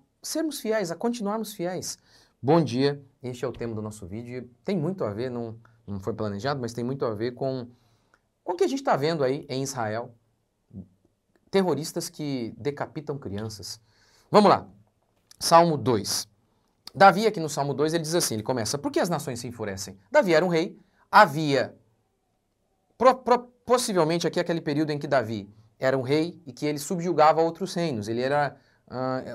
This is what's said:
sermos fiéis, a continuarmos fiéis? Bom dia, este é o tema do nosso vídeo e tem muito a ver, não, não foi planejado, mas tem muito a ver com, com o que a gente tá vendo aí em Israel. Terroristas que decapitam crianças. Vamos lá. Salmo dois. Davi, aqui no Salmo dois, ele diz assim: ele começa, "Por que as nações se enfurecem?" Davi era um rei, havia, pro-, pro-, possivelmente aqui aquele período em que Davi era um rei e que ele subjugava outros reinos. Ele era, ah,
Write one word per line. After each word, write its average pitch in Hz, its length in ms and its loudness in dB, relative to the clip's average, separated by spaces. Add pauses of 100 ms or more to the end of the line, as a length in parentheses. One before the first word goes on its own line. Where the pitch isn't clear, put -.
(200)
sermos 311 380 -6
fiéis, 214 320 -2
a 170 60 -6
continuarmos 220 580 -4
fiéis? 175 420 -8 (460)
Bom 151 180 6
dia, 139 400 0 (220)
este 123 220 -8
é 135 40 -4
o 117 40 -6
tema 117 200 -8
do 107 80 -8
nosso 107 240 -10
vídeo 120 320 -12
e 123 60 -10 (220)
tem 208 120 -2
muito 175 280 -4
a 107 60 -2
ver, 117 200 -4
não, 117 260 -8 (300)
não 101 140 -8
foi 110 120 -6
planejado, 107 480 -4
mas 117 120 -6
tem 120 100 -8
muito 131 220 -4
a 117 100 -2
ver 117 200 -4
com, 131 340 -6 (760)
com 370 120 -6
o - 20 -6
que 381 80 2
a - 20 2
gente 269 160 -4
tá 226 140 2
vendo 151 260 0
aí 135 260 -2
em 131 140 -4
Israel. 120 500 -6 (1400)
Terroristas 170 600 -2
que 135 500 -6
decapitam 143 580 -6
crianças. 104 640 -10 (480)
Vamos 196 220 8
lá. 98 160 4 (720)
Salmo 170 400 6
dois. 107 480 0 (680)
Davi, 196 360 6
aqui 196 100 0
no 160 100 -4
Salmo 143 240 -2
dois, 151 220 0
ele 170 80 0
diz 156 140 -2
assim: 160 180 0
ele 107 80 -4
começa, 120 340 -2
"Por 147 140 -4
que 302 80 -2
as 247 100 0
nações 143 300 -4
se - 80 -10
enfurecem?" 98 500 -10 (140)
Davi 208 240 4
era 156 100 6
um 185 40 0
rei, 170 280 0 (340)
havia, 143 680 4 (1200)
pro-, 254 160 8
pro-, 247 380 0 (120)
possivelmente 175 640 2
aqui 170 140 0
aquele 170 200 -2
período 151 300 0
em 147 80 -2
que 147 80 -6
Davi 113 420 0 (300)
era 131 180 2
um 135 60 -2
rei 156 420 -2
e 139 80 -16
que - 140 -6
ele 151 120 -2
subjugava 160 640 2
outros 165 340 -2
reinos. 139 340 -2
Ele 117 120 -2
era, 139 360 0 (320)
ah, 131 340 -4 (120)